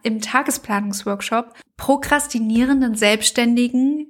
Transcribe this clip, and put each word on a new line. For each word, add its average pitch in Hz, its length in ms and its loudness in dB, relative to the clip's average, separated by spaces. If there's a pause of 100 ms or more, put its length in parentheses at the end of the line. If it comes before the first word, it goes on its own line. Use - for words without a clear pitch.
im 220 180 -4
Tagesplanungsworkshop 214 1300 -4 (220)
prokrastinierenden 262 1200 0
Selbstständigen, 240 1160 2